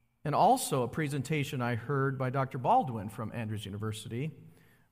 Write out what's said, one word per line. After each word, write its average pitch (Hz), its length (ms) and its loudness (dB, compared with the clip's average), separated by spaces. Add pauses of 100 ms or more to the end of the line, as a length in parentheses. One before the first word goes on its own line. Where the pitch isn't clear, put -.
(240)
and 120 100 -2
also 160 500 6
a 117 40 2
presentation 143 760 -2
I 120 140 0
heard 135 420 0
by 127 140 0
Doctor 135 260 -2
Baldwin 131 520 2
from 110 260 -6
Andrews 110 300 -4
University 110 640 -6 (600)